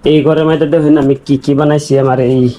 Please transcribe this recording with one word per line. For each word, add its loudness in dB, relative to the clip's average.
এই 2
ঘরের 0
মধ্যে 0
দেখুন 2
আমি 0
কি -2
কি -2
বানাইছি 0
আমার 0
এই 0